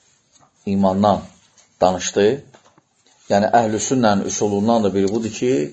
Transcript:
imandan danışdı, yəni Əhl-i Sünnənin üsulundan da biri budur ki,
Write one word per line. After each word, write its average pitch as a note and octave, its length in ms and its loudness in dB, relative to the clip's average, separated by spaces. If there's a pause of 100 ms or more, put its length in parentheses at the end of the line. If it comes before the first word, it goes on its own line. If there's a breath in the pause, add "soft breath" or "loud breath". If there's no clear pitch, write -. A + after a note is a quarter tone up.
(680)
imandan G2 560 0 (560)
danışdı, F#2 460 2 (1040)
yəni G2+ 200 2
Əhl-i A2 320 2
Sünnənin G#2+ 480 0
üsulundan G#2 540 0
da F#2+ 100 0
biri G2 160 0
budur A2 240 -4
ki, B2+ 160 -2 (220)